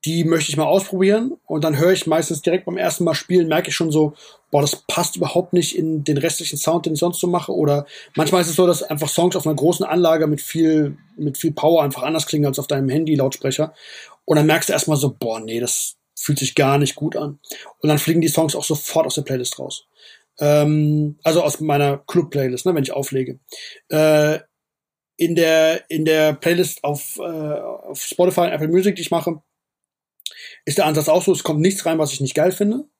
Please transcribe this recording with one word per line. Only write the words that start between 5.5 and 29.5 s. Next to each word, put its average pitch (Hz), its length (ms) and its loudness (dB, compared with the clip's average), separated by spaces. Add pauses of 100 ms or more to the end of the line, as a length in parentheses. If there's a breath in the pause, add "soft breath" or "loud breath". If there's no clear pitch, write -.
nicht 175 220 0
in 156 280 -2
den 147 140 0
restlichen 147 400 -4
Sound, 165 280 -2
den 160 80 -2
ich 147 60 -4
sonst 175 200 -2
so 180 80 -2
mache.“ 175 240 -2
Oder 143 340 0 (300 loud breath)
manchmal 170 260 2
ist 165 80 0
es 156 60 -4
so, 180 120 4
dass 175 160 2
einfach 151 260 -4
Songs 175 260 2
auf 156 120 -2
einer 156 80 2
großen 170 300 2
Anlage 160 420 2
mit 151 140 -2
viel, 156 560 0 (200)
mit 147 200 -4
viel 165 140 -2
Power 156 320 2
einfach 135 200 -4
anders 156 240 -2
klingen 147 180 0
als 135 140 -2
auf 139 80 -8
deinem 139 220 0
Handy-Lautsprecher. 147 840 0 (520 loud breath)
Und 156 120 2
dann 147 80 4
merkst 156 240 2
du - 40 0
erstmal 151 240 0
so, 131 200 -2
„Boah, 113 220 -6
nee, 113 200 -6
das - 360 -6 (200)
fühlt - 240 -4
sich - 160 -4
gar 139 220 4
nicht 143 180 0
gut - 200 -6
an.“ 147 240 -6 (400 loud breath)
Und 151 100 0
dann 151 100 4
fliegen 165 220 2
die 160 60 2
Songs 156 280 0
auch - 80 -6
sofort 160 440 -2
aus - 80 -4
der 147 80 -4
Playlist 131 360 -6
raus. - 260 -12 (540 soft breath)
Ähm, 151 840 2
also 165 180 4
aus 147 200 -2
meiner 143 360 0
Club-Playlist, 135 680 -2
ne, 180 100 2
wenn 139 80 0
ich - 80 -4
auflege. 131 480 -6 (500 loud breath)
Äh, 151 500 4 (800)
in 170 180 0
der, 160 540 4
in 156 160 -2
der 156 280 4
Playlist 175 500 0
auf, 143 340 -6
äh, - 40 -12
auf 151 840 -8
Spotify 180 380 0
und 165 80 2
Apple 156 180 -4
Music, 190 280 2
die 170 60 -10
ich - 100 -6
mache, 160 300 -2 (1200 loud breath)